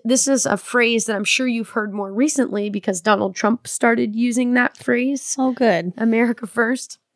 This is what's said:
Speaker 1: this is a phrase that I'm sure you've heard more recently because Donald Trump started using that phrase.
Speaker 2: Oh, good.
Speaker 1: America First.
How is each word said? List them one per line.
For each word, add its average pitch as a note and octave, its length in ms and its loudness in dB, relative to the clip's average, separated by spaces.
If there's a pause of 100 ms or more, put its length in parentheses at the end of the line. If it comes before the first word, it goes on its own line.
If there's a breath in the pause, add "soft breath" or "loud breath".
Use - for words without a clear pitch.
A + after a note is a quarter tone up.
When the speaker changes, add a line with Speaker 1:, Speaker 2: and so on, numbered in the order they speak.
Speaker 1:
this B3+ 240 2
is C4+ 160 2
a G3+ 140 0
phrase A#3 480 0
that G#3+ 100 -2
I'm G3+ 80 -4
sure B3+ 220 0
you've A#3 240 -2
heard G#3+ 240 -4
more G3 180 -6
recently A3+ 560 0
because G3 320 -4
Donald G3 340 2
Trump A3+ 320 0
started A#3 480 0
using A#3+ 380 0
that B3 240 2
phrase. B3+ 640 -2
Speaker 2:
Oh, C4 140 2
good. F3+ 440 0
Speaker 1:
America A3+ 500 2
First. A#3 520 -4 (180)